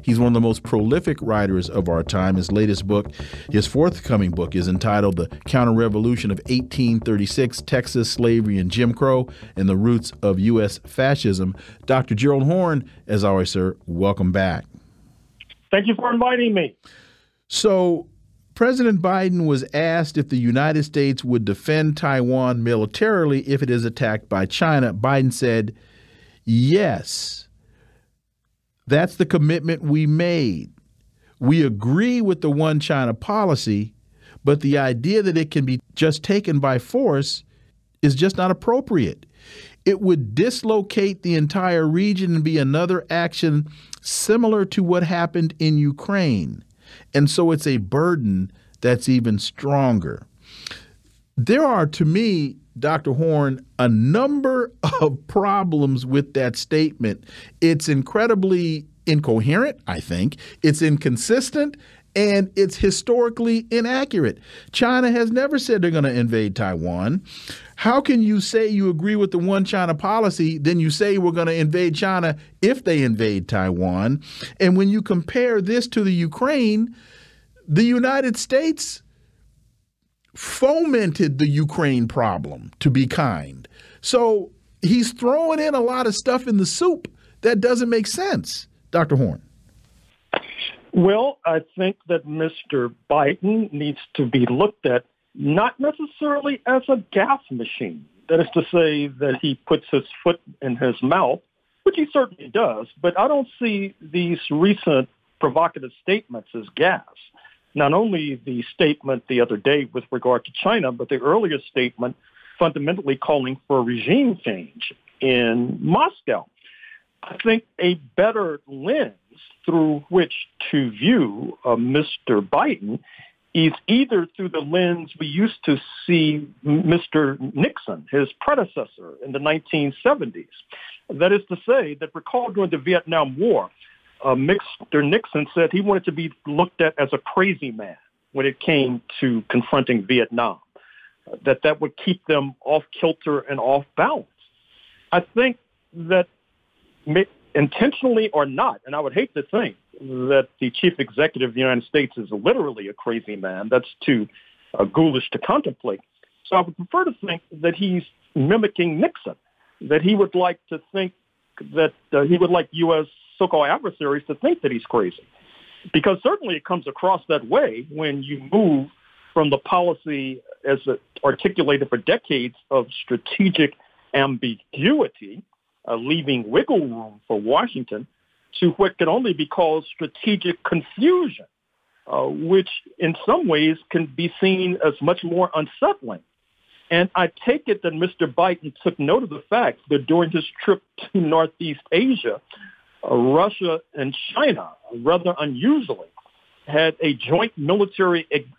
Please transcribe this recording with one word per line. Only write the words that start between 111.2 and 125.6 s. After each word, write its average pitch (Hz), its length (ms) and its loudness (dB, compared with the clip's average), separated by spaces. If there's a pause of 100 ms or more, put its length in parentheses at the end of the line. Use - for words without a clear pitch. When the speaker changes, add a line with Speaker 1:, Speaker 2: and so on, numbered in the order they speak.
Speaker 2:
statement 123 560 -4 (420)
fundamentally 156 560 -2
calling 131 540 -2
for 139 100 2
a 123 40 2
regime 147 640 0
change - 480 -10 (280)
in 120 600 0
Moscow. 165 680 0 (720)
I - 220 -16
think 226 200 2 (140)
a 180 160 2 (220)
better 196 500 0
lens 139 480 -4 (500)
through 156 440 2
which 175 240 2 (380)
to 135 200 0
view, 123 760 0
uh, 120 120 2
Mister 131 640 0
Biden 117 580 -2 (560)
is 160 180 2 (140)
either 226 480 2
through 185 140 -6
the 160 120 -6
lens 170 600 -2
we 160 60 -6
used 185 400 -2